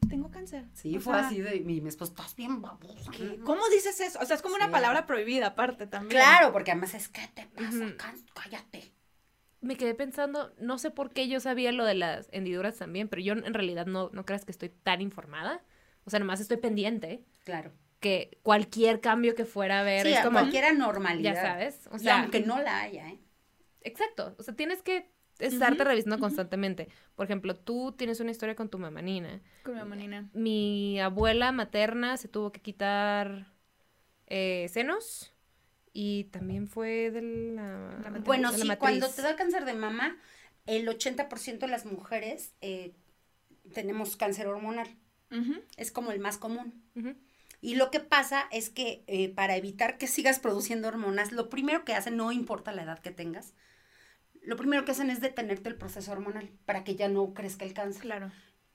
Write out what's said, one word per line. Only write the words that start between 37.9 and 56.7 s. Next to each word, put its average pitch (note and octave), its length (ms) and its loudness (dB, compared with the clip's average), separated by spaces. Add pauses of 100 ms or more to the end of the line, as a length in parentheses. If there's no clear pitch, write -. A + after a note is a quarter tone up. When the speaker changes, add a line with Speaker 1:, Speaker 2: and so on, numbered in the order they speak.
Speaker 1:
La G#3+ 80 -10
matriz. G#3 140 -8
Speaker 2:
Bueno, B3+ 280 4
Speaker 3:
de G#3+ 60 0
la A3+ 40 2
Speaker 2:
sí, A3 60 2
Speaker 3:
matriz. G3+ 100 2
Speaker 2:
cuando C4 320 4
te C4+ 120 -6
da D#4 140 0
cáncer F4 280 0
de B3+ 100 -4
mama, A3+ 420 -2 (500)
el A3 220 0
ochenta B3+ 400 -2
por A3+ 100 -10
ciento A#3+ 280 -6
de B3+ 60 -2
las A#3 140 -4
mujeres, G#3+ 760 -8
eh, F#3 340 -8 (800)
tenemos G#3 440 -6
cáncer G3+ 320 -2
hormonal. A3 400 -6 (420)
Speaker 1:
Ujú. A#3+ 240 -2 (220)
Speaker 2:
Es A3+ 160 -10
como A#3+ 180 -4
el G3+ 100 -4
más G3+ 180 -4
común. A#3 460 -10 (120)
Speaker 3:
Ujú. A#3+ 180 -8 (460)
Speaker 2:
Y B3 140 -4
lo C4 160 4
que D4+ 100 0
pasa C#4 520 2
es A3 180 -6
que, A#3+ 380 -6
eh, F#3+ 220 0
para F#3+ 260 0
evitar G3 420 -2
que C4+ 80 -4
sigas C4 320 2
produciendo A3 500 -2
hormonas, G#3 440 -2
lo A#3 160 -4
primero C#4 360 -2
que A3+ 100 -2
hacen, A#3 220 -2
no A3+ 160 0
importa A3+ 400 -4
la F#3 120 -8
edad D#3+ 160 -8
que F3+ 100 -12
tengas, E3+ 440 -10 (880)
lo A#3 140 -6
primero C#4 280 0
que C#4 80 -2
hacen C4+ 180 0
es B3 100 -4
detenerte A3+ 480 -4
el A3+ 60 -8
proceso G3 380 -10
hormonal G3+ 380 -8 (140)
para F#3+ 200 -2